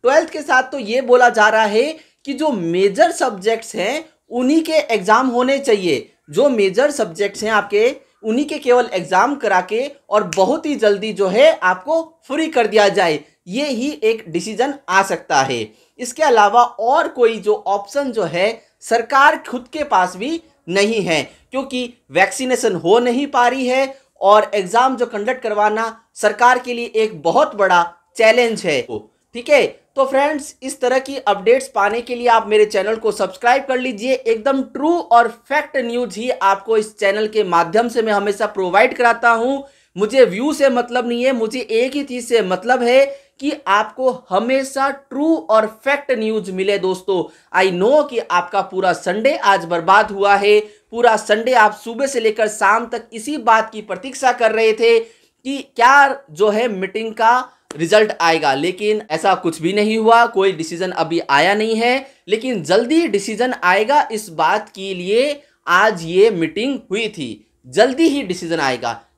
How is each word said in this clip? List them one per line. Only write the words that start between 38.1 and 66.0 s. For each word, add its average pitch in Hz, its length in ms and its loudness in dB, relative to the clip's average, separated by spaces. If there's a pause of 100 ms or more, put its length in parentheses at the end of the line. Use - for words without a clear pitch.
हमेशा 202 340 -2
प्रोवाइड 196 500 0
कराता 233 340 2
हूँ। 262 320 -2 (320)
मुझे 214 300 4
व्यू 208 280 -4
से 277 160 2
मतलब 240 380 -2
नहीं 240 160 -2
है, 262 80 2
मुझे 226 300 -4
एक 247 340 -2
ही 285 80 -4
चीज़ 247 220 -10
से 233 160 2
मतलब 196 420 0
है 262 220 4 (340)
कि 285 120 -4 (160)
आपको 294 440 0 (180)
हमेशा 262 600 -2
ट्रू 277 460 -2 (140)
और 220 160 4 (180)
फैक्ट 285 280 -2
न्यूज़ 220 400 -4
मिले 190 280 -2
दोस्तों। 185 440 -2 (360)
I 190 120 2
know 233 380 2
कि 233 120 -4
आपका 180 400 -2
पूरा 185 320 -2
संडे 214 420 -2
आज 196 300 0
बर्बाद 185 460 2
हुआ 202 240 2
है, 208 240 4 (320)
पूरा 233 260 2
संडे 220 360 -2
आप 214 300 2
सुबह 233 240 -4
से 262 120 -4
लेकर 220 300 0
शाम 214 360 0
तक 233 280 -10
इसी 277 260 -10
बात 220 340 2
की 214 80 -12
प्रतीक्षा 247 500 -4
कर 240 200 0
रहे 220 220 2
थे 226 260 4
कि - 580 -10 (180)
क्या 269 560 4
जो 190 180 2
है 220 200 0
मीटिंग 214 440 -6
का 240 360 2 (260)
रिजल्ट 208 360 4 (100)
आएगा, 160 320 2
लेकिन 185 480 -2 (100)
ऐसा 190 240 2
कुछ 165 260 -6
भी 180 120 -2
नहीं 214 240 0
हुआ, 233 300 6
कोई 196 240 0
डिसीजन 175 400 -8
अभी 160 280 -2 (100)
आया 156 260 4
नहीं 220 200 -2
है, 247 320 -2 (200)
लेकिन 226 360 -4
जल्दी 247 440 2
डिसीजन 214 460 -2 (100)
आएगा। 220 480 2
इस 214 200 -8
बात 170 380 -2
के 196 240 -10
लिए 240 480 -2 (260)
आज 180 360 2